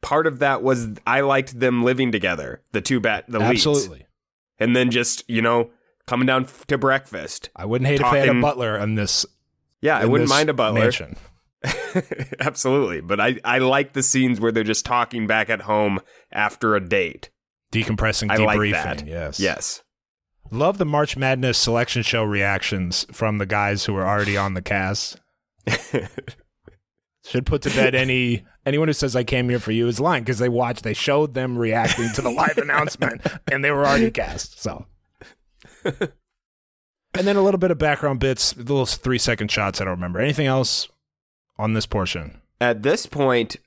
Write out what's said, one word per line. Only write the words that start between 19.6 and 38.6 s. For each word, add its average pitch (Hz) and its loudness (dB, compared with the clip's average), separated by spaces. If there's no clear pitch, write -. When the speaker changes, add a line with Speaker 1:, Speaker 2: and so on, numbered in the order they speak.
Speaker 2:
Love 156 0
the 185 0
March 147 0
Madness 131 0
selection 120 0
show 113 0
reactions 98 -2
from 107 -2
the 101 -2
guys 101 -2
who 107 -2
were 95 -2
already 101 0
on 98 -2
the 90 -6
cast. 98 -4
Speaker 1:
<laughs> - -6
Speaker 2:
Should 123 -4
put 147 0
to - -2
bed 131 2
any, 127 0
anyone 147 2
who 151 2
says, 135 -2
"I 123 2
came 123 0
here 123 0
for 107 -4
you," 117 2
is 113 -2
lying, 139 0
'cause 117 -2
they 123 2
watched, 120 2
they 107 -2
showed 143 2
them 127 -2
reacting 117 2
to 117 -2
the 120 0
live - 2
Speaker 1:
<laughs> - 0
Speaker 2:
announcement, 147 0
and 139 0
they 143 4
were 143 2
already 139 4
cast, - -8
so. - -8
And 185 0
then 202 4
a 196 4
little 196 4
bit 180 2
of 160 0
background 143 0
bits, 131 0
little 127 0